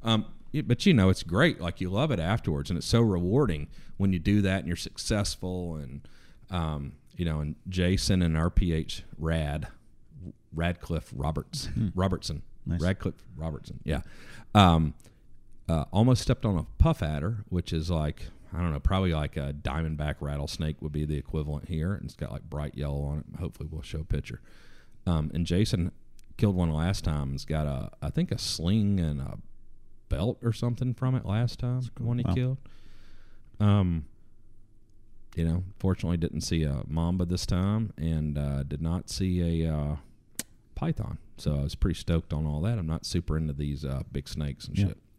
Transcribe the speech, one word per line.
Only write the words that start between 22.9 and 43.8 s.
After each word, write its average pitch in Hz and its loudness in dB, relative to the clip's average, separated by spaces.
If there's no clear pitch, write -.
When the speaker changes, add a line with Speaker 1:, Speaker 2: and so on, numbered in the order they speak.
Speaker 1:
on 71 -2
it. - -12
Hopefully - -8
we'll 78 -8
show - -8
a 78 -6
picture. 67 -2
Um, 78 2
and 85 2
Jason 87 2
killed 101 4
one 87 4
last 82 2
time. 73 0
It's 67 -4
got 76 0
a, 67 -4
I 71 -2
think 170 0
a - -2
sling 101 2
and 76 0
a - -8
belt 98 0
or 117 2
something 120 0
from 127 0
it 123 -2
last 113 0
time, 127 -2
Speaker 3:
That's 123 -6
cool. 117 -6
Speaker 1:
one 120 0
he 117 -2
Speaker 2:
Wow. - 2
Speaker 1:
killed. 127 0
Um, 95 4
you 85 0
know, 85 2
fortunately 90 2
didn't 82 -2
see 82 2
a 69 0
mamba 85 2
this 87 -2
time, 101 2
and, 78 0
uh, 69 0
did 73 -4
not 82 -2
see 87 0
a, 80 0
uh, 73 0
python. - -4
So 76 -2
I 71 0
was 71 -2
pretty - 2
stoked - 0
on 78 0
all 76 0
that. 110 0
I'm 82 -2
not 80 -2
super 85 0
into 78 0
these, 71 -4